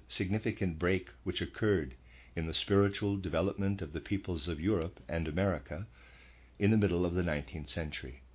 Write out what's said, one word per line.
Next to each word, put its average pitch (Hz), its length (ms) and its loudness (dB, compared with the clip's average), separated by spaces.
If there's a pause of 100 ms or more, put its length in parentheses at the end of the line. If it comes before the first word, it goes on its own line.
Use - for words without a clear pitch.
significant 98 720 -2
break 90 300 2 (140)
which 92 200 -4
occurred 87 540 0 (380)
in 82 120 -2
the 80 80 -4
spiritual 101 640 4
development 95 640 0
of 73 100 -8
the 80 80 -4
peoples 87 480 -2
of 82 100 -2
Europe 90 480 0
and 82 220 -2
America 87 580 -2 (720)
in 101 120 4
the 110 80 6
middle 90 260 4
of 87 80 0
the 90 100 2
nineteenth 76 460 -2
century, 73 540 -6 (120)